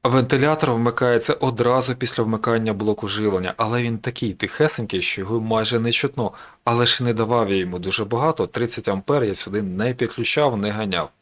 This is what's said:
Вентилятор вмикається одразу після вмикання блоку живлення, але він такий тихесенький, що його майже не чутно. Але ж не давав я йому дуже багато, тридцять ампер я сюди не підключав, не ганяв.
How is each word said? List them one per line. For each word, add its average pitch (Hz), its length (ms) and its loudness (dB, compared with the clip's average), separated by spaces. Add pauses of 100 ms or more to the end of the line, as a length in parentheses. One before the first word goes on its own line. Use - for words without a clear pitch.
Вентилятор 131 680 4
вмикається 117 600 2
одразу 123 640 2
після 123 280 -2
вмикання 110 500 0
блоку 104 360 -2
живлення, 98 480 0
але 113 260 0
він 117 160 -2
такий 117 340 -4
тихесенький, 104 680 -2
що - 180 -4
його 110 200 -2
майже 113 400 0
не 117 120 0
чутно. 120 400 -2 (320)
Але 120 220 2
ж - 180 2
не 120 100 2
давав 113 360 2
я 98 60 2
йому 90 220 -2
дуже 92 260 -4
багато, 123 420 0
тридцять 117 420 -4
ампер 117 360 0
я 98 100 -2
сюди 104 280 -4
не 101 320 -2
підключав, 127 640 -2
не 104 140 -2
ганяв. 98 380 -2 (140)